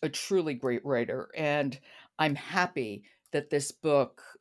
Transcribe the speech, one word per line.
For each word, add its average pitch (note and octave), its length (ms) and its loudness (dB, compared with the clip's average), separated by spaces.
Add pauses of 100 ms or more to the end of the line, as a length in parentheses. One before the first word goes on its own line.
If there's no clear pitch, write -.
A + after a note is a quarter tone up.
a D#3 80 -2
truly D#3 460 0
great A#2+ 280 0
writer, B2 540 -2
and D3 420 0 (380)
I'm D3+ 160 2
happy C#3+ 720 -4 (280)
that D3 200 -2
this C#3+ 200 0
book C#3+ 520 2 (180)